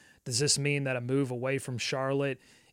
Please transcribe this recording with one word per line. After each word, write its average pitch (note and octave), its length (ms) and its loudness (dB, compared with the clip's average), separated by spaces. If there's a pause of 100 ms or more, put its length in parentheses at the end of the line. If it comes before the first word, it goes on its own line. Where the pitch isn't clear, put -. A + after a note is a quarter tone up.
(240)
does A#2 160 -2
this C#3+ 180 4
mean C#3+ 280 0
that C3 100 0
a B2 60 -2
move C3 300 0
away B2+ 260 -2
from B2+ 200 -6
Charlotte C3+ 640 -2 (340)